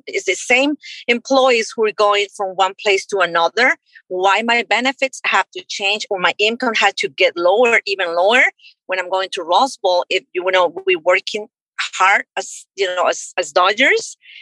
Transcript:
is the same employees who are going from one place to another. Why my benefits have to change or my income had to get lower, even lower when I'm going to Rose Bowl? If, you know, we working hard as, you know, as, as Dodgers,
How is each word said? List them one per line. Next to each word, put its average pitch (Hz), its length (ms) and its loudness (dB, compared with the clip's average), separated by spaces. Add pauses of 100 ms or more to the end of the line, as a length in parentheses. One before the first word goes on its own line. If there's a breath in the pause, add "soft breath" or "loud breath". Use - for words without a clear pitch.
is - 180 -6
the 180 100 0
same 269 420 0 (300 loud breath)
employees 247 680 2
who 220 100 -2
are 208 80 0
going 202 420 2
from 190 160 -6
one 190 300 0
place 196 260 0
to 202 120 -4
another. 175 580 0 (320 soft breath)
Why 190 340 2
my 233 200 0
benefits 254 640 -2
have 226 260 0
to 180 180 -14
change 208 400 -4
or 196 100 -4
my 175 200 0
income 226 360 0
had 202 240 2
to 196 100 -4
get 170 280 0
lower, 208 480 2
even 190 300 -4
lower 208 280 2 (440 soft breath)
when 185 120 -4
I'm 180 120 -6
going 190 220 -2
to 185 100 -8
Rose 190 340 0
Bowl? 180 320 0
If, 185 240 -2
you 175 180 -4
know, 180 240 2 (120)
we 185 100 2
working 190 520 -2 (300)
hard 202 460 0 (120)
as, - 380 -10
you 190 200 -2
know, 180 100 0
as, - 320 -4
as 160 160 -6
Dodgers, 226 640 0 (260 loud breath)